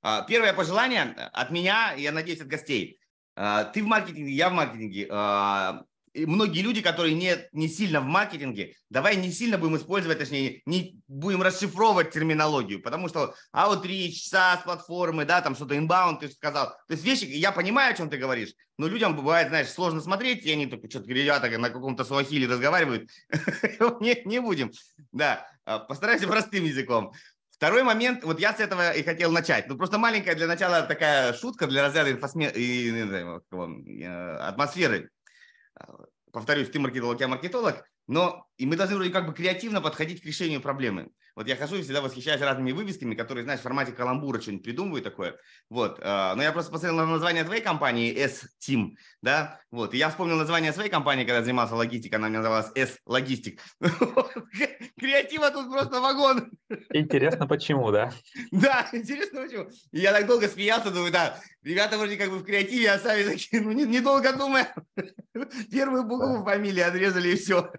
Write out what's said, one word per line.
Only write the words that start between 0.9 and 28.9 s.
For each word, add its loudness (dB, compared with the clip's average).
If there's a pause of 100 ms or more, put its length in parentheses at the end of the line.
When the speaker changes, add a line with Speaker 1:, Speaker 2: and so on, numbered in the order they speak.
Speaker 1:
от -4
меня, 2
я -4
надеюсь, -6
от -14
гостей. -4 (380)
А, 0
ты -4
в -2
маркетинге, 0
я 2
в -2
маркетинге. -4
А, 0 (300)
и -4
многие 0
люди, 0
которые 2
не, 2 (160)
не -2
сильно 0
в -2
маркетинге, -2 (140)
давай 4
не -2
сильно 0
будем 2
использовать, 0
точнее, -4
не -4
будем -2
расшифровывать 2
терминологию, 0
потому -6
что -4 (180)
аутрич, 0
саас 4
платформы, -2
да, 4
там -2
что-то -4
inbound, 2
ты -10
сказал. -2 (180)
То -4
есть -6
вещи, 2
я 0
понимаю, 2
о -4
чём -6
ты -6
говоришь, -4 (240)
но -2
людям 0
бывает, 2
знаешь, 0
сложно -2
смотреть, -2
и 0
они -2
только -12
что-то -10
глядят 2 (160)
на 0
каком-то -4
суахили 0
разговаривают. 0 (200)
<laughs> 0
Не, 0
не -2
будем. -2 (400)
Да, 0 (200)
а, -2
постарайся 0
простым 0
языком. 0 (400)
Второй 4
момент, 2
вот -2
я 4
с -2
этого 2